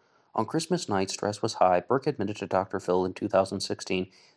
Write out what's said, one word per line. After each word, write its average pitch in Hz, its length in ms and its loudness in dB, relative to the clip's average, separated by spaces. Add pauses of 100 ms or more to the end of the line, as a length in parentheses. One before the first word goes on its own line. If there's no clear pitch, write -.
(340)
On 113 100 2
Christmas 160 440 -2
night, 98 220 0
stress - 320 -4
was 110 120 0
high. 90 260 6
Burke 131 260 0
admitted 104 300 -4
to 98 100 -8
Doctor 95 320 0
Phil 92 260 2
in 90 100 -4
two - 120 -6
thousand 95 340 2
sixteen - 500 -4 (260)